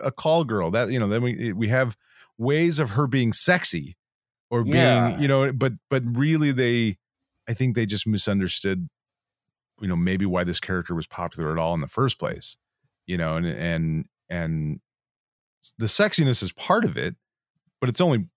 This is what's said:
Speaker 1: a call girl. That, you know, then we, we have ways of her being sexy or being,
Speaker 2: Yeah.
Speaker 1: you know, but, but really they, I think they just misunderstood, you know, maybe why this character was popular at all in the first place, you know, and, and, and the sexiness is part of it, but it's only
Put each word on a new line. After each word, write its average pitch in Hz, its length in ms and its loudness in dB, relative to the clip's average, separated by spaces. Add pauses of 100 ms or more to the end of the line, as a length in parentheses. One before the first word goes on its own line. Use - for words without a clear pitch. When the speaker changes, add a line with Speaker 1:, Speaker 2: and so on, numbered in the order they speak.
Speaker 1:
a 135 60 -2
call 160 320 2
girl. 101 280 -2
That, 113 180 0
you 131 100 -2
know, 101 80 0
then 113 140 0
we, 120 320 -4
we 107 140 -2
have 127 280 0 (400)
ways 151 420 0
of 131 120 0
her 139 160 2
being 120 260 2
sexy 87 640 2 (540)
or 120 120 0
being, 139 140 2
Speaker 2:
Yeah. 117 420 4
Speaker 1:
you 143 80 2
know, 135 280 2
but, 127 180 0 (160)
but 135 160 0
really 143 480 2
they, 120 460 2 (500)
I 113 60 -4
think 123 220 0
they 113 100 2
just 101 200 -4
misunderstood, 95 840 -2 (880)
you 101 80 -4
know, 87 80 0
maybe 92 300 0
why 90 180 0
this 87 160 -4
character 90 340 -4
was 80 120 -6
popular 82 440 -6
at 82 80 -2
all 82 140 0
in 82 80 -2
the 69 80 -6
first 127 300 -2
place, - 400 -8 (480)
you 90 100 -4
know, 80 200 -2
and, 85 100 -2
and, 80 580 -2 (240)
and 80 520 -4 (960)
the 110 80 -2
sexiness 147 560 2
is 90 100 -6
part 220 320 0
of 170 120 -4
it, 87 200 -6 (640)
but 127 80 0
it's 120 120 0
only 131 260 2 (100)